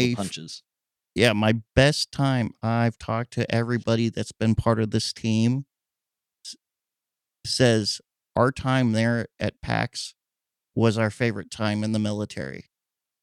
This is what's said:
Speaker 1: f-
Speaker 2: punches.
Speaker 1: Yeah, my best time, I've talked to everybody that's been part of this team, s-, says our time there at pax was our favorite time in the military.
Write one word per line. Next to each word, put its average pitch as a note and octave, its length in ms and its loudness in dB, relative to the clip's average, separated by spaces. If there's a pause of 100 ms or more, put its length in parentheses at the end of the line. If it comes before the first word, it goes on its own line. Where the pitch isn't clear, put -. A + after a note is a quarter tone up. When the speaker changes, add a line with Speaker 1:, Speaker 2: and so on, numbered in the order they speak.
(120)
Speaker 1:
f- A#2+ 60 -2
Speaker 2:
punches. E2+ 460 -10 (520)
Speaker 1:
Yeah, A2+ 180 4
my G#2+ 220 2 (200)
best C#3+ 360 2
time, C3 420 -2 (100)
I've A#2 340 0
talked A2+ 360 -6
to A#2 200 -2
everybody A#2 560 0
that's - 220 -6
been A2+ 240 2
part A2+ 240 2
of G#2+ 120 -2
this - 220 -2
team, A2+ 520 0 (800)
s-, - 100 -16 (920)
says A2+ 560 2 (340)
our B2 160 4
time C3 420 0
there A2+ 340 0 (120)
at - 220 -4
pax - 540 -4 (600)
was A2 220 2
our A2 140 0
favorite A2 400 -4
time G#2+ 320 -2
in A2 80 -2
the A2 80 0
military. G#2 720 -6 (540)